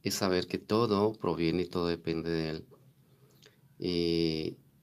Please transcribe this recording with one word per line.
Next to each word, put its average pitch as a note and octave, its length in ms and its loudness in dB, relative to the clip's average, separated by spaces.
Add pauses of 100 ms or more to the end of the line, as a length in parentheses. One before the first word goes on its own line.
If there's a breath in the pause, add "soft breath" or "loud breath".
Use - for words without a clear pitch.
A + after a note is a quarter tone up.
es G2 120 -2
saber F#2 340 2
que F#2 100 -4
todo G#2+ 540 2
proviene E2+ 500 0
y F2 60 -6
todo F2 180 -2
depende E2 440 -2
de D#2+ 180 -2
Él. D#2 180 -8 (1120 soft breath)
Y E2+ 800 0 (260)